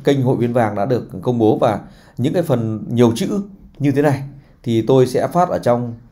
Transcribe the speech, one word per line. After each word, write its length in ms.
kênh 180
hội 160
viên 160
vàng 220
đã 100
được 220
công 180
bố 180
và 220
những 160
cái 100
phần 460
nhiều 260
chữ 120
như 120
thế 100
này 220
thì 180
tôi 260
sẽ 200
phát 220
ở 100
trong 340